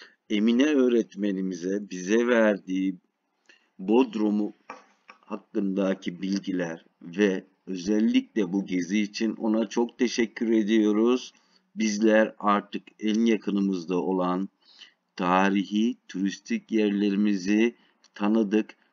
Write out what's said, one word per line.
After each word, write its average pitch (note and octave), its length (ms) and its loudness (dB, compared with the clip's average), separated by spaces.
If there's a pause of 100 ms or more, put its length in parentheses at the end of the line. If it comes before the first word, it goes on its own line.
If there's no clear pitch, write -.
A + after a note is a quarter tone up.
(300)
Emine A#2 360 4
öğretmenimize G2 1200 0
bize G2 360 0
verdiği F#2+ 680 0 (840)
Bodrum'u G#2+ 760 0 (640)
hakkındaki G2 1040 -4
bilgiler F2+ 600 -4 (180)
ve F#2+ 420 0 (220)
özellikle G#2+ 840 0
bu G2 140 -2
gezi F2+ 340 -2
için G#2+ 360 -4
ona A2 320 -2
çok A#2 300 -4
teşekkür A#2 540 -2
ediyoruz. A2 800 2 (420)
Bizler G#2+ 640 2
artık G2+ 440 -2 (180)
en G#2+ 240 0
yakınımızda G2 720 0
olan F2+ 520 -2 (680)
tarihi, G2 800 2 (120)
turistik G2 640 -4
yerlerimizi G#2 1000 2 (400)
tanıdık. G#2+ 680 0 (120)